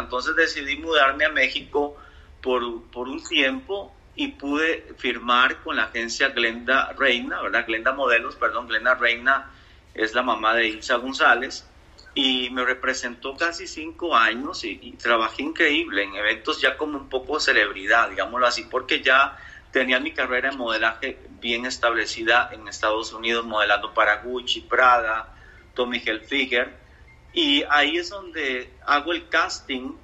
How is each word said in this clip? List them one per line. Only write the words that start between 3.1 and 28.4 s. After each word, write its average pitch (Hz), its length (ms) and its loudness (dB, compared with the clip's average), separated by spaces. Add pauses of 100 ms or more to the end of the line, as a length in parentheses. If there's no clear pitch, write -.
tiempo 262 680 -2 (220)
y 285 140 -4
pude 151 580 -2 (120)
firmar 123 680 2
con 156 120 -6
la 113 80 2
agencia 117 440 -2
Glenda 120 680 0
Reina, 135 460 0
¿verdad? 113 240 0
Glenda 113 260 0
Modelos, 120 440 2
perdón, 117 320 -2
Glenda 117 260 2
Reina 123 560 0 (440)
es 113 200 -2
la 123 80 2
mamá 110 320 0
de 113 140 2
Ilsa 107 280 -2
González, 131 680 0 (480)
y 131 360 0
me 127 140 -2
representó 127 720 -4
casi 170 300 -4
cinco 165 500 -6
años 117 480 2
y, 98 180 -6
y 120 100 -18
trabajé 117 500 0
increíble 151 600 0
en 98 120 -6
eventos 110 480 -2
ya 131 160 2
como 151 200 -4
un 135 120 -12
poco 131 300 -2
celebridad, 107 720 2
digámoslo 104 360 -2
así, 117 240 0
porque 127 320 -2
ya 131 340 4 (340)
tenía 127 300 2
mi 151 120 -6
carrera 127 380 -2
en 139 60 -8
modelaje 113 600 -2 (220)
bien 117 260 -4
establecida 117 840 0
en 110 160 -14
Estados 110 440 -2
Unidos, 117 320 -2
modelando 104 480 0
para 107 300 2
Gucci, 120 400 -4
Prada, 117 720 2 (400)
Tommy 120 240 -2
Hilfiger, 123 760 -2 (600)
y 143 360 2
ahí 294 280 4
es 349 120 -4
donde 160 600 -6 (160)